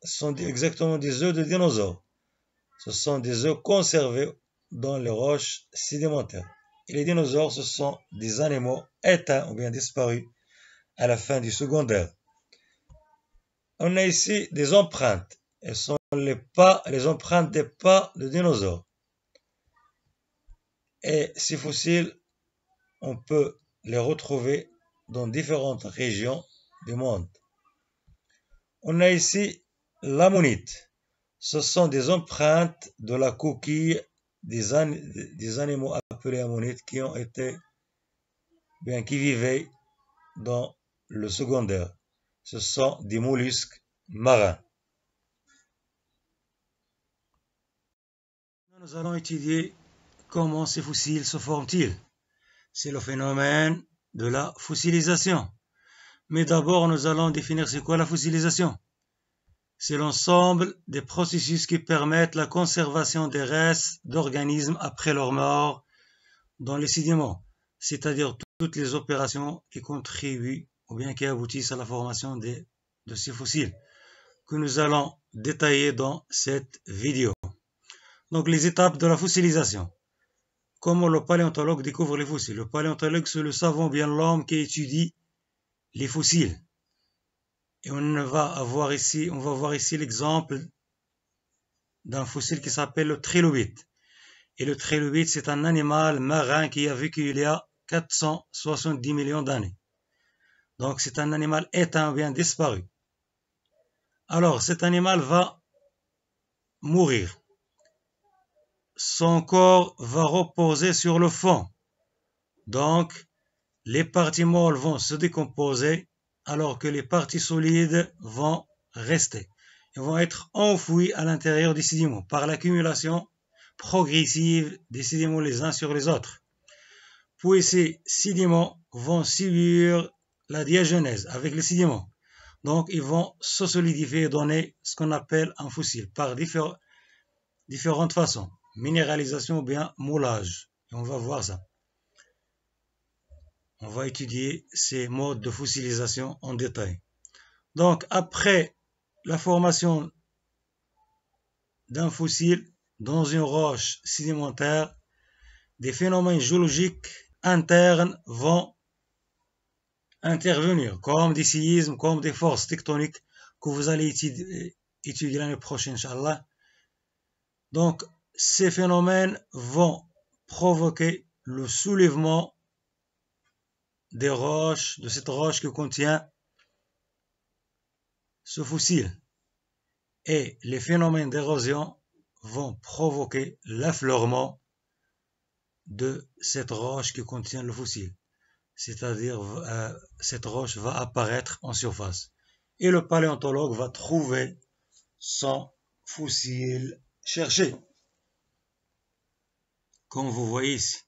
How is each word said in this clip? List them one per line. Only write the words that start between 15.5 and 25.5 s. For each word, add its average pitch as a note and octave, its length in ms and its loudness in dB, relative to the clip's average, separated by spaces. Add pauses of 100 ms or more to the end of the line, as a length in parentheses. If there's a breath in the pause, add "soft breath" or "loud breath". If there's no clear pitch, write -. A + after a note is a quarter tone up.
Elles A2 160 -8
sont D3 200 -2 (140)
les C#3 240 0
pas, F#3 520 6
les C3+ 200 -2
empreintes E3 440 2
des D#3 120 0
pas F#3 540 4
de C3+ 100 -6
dinosaures. A#2+ 580 0 (2250)
Et D3+ 340 0
ces - 180 -4
fossiles, D#3+ 640 -2 (800)
on C3 160 -8
peut C#3+ 420 0 (280)
les A#2 120 -4
retrouver C3+ 720 -2 (380)
dans A#2+ 180 -6
différentes C3+ 600 -4